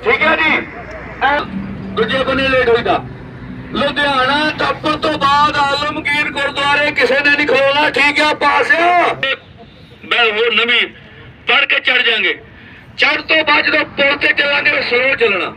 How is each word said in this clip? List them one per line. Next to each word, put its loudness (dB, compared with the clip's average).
ਠੀਕ 2
ਹੈ 2
ਜੀ, 0
ਇਹ -4
ਦੂਜੇ 0
ਬੰਨੇ 0
ਲੇਟ 2
ਹੋਈਦਾ। 2
ਲੁਧਿਆਣਾ 0
ਟੱਪਣ -2
ਤੋਂ -2
ਬਾਅਦ 2
ਆਲਮਗੀਰ -2
ਗੁਰਦੁਆਰੇ 0
ਕਿਸੇ 2
ਨੇ 2
ਨਹੀਂ 2
ਖਲੋਣਾ। 2
ਠੀਕ 0
ਆ, 2
ਪਾਸ 0
ਆ। 4
ਮੈਂ 2
ਹੋਰ 0
ਨਵੀਂ 0
ਪੜ੍ਹ 2
ਕੇ 0
ਚੜ੍ਹ 0
ਜਾਾਂਗੇ। 0
ਚੜ੍ਹ 0
ਤੋਂ 2
ਬਾਅਦ 2
ਜਦੋਂ 0
ਪੁਲ 2
ਤੇ 0
ਚੱਲਾਂਗੇ, 0
ਫਿਰ 0
ਸਲੋ 0
ਚੱਲਣਾ। 0